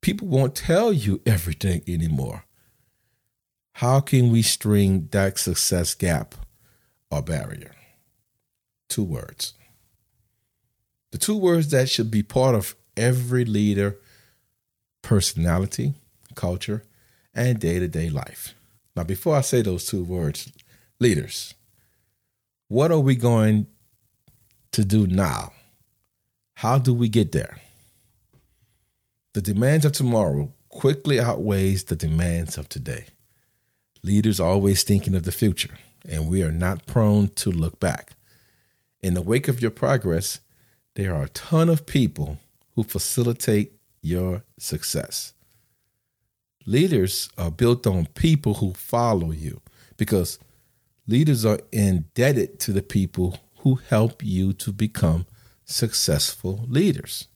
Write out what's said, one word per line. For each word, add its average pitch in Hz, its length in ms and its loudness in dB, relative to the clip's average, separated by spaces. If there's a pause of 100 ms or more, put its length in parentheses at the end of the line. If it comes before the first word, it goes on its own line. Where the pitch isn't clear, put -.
People 202 280 -2
won't 135 260 2
tell 208 380 2
you 104 340 0
everything 87 600 0
anymore. 80 580 -4 (1300)
How 131 260 4
can 127 300 4
we 113 120 4
string 98 680 2
that 98 280 0
success - 560 -2
gap 85 400 -2 (760)
or 73 120 -4
barrier? 50 520 -8 (1120)
Two 110 160 -2
words. - 500 -10 (1600)
The - 60 -10
two 214 180 -2
words 170 340 2
that 131 180 2
should 110 220 -2
be 107 120 0
part 127 320 2
of 101 220 -4 (200)
every 123 480 0
leader 104 540 0 (1040)
personality, 95 920 0 (400)
culture, 92 500 -6 (500)
and 120 240 0
day-to-day 85 520 -2
life. - 440 -10 (400)
Now, 87 100 -4
before 95 320 -2
I 139 40 2
say 127 220 2
those 92 240 -2
two 92 180 -4
words, 85 480 -4 (460)
leaders, - 560 0 (1120)
what 143 240 2
are 160 80 4
we 135 160 4
going 110 500 4 (1040)
to 107 120 2
do 104 220 4
now? 87 460 -2 (1040)
How 120 220 2
do 127 140 2
we 120 160 2
get 107 240 2
there? - 260 -4 (1700)
The 104 80 -2
demands 120 440 2
of 143 80 2
tomorrow 98 600 0 (160)
quickly 143 500 0
outweighs 98 680 0
the 85 120 -4
demands 82 600 -2
of 73 100 -12
today. - 380 -10 (960)
Leaders 104 380 2
are 82 80 2
always 98 340 4
thinking 98 320 2
of 90 80 0
the 87 100 -4
future, - 460 -2 (300)
and 78 200 -4
we 92 140 0
are 80 100 -2
not 90 340 -4
prone 104 500 4
to - 140 -2
look 80 300 -2
back. - 320 -4 (920)
In 90 120 0
the 90 80 -2
wake 117 240 0
of 123 160 -2
your 113 80 0
progress, 104 680 -2 (540)
there 95 200 -4
are 71 100 -2
a - 40 -10
ton 165 400 0
of 156 180 0
people 76 520 -2 (360)
who 117 80 0
facilitate 107 880 -2 (300)
your 90 400 -4 (160)
success. - 760 -8 (1300)
Leaders 117 640 2 (100)
are 85 120 -2
built 120 360 2
on 92 200 2
people 147 480 2
who 98 200 -4
follow 110 560 0
you 76 300 -8 (360)
because 101 420 0 (680)
leaders 127 380 2
are 107 160 2 (100)
indebted 104 880 0
to - 120 -4
the 95 100 0
people 90 560 -2 (200)
who 131 180 2
help 113 480 0
you 95 300 0
to - 180 -8
become 95 540 0 (380)
successful - 1000 -2
leaders. 151 680 -2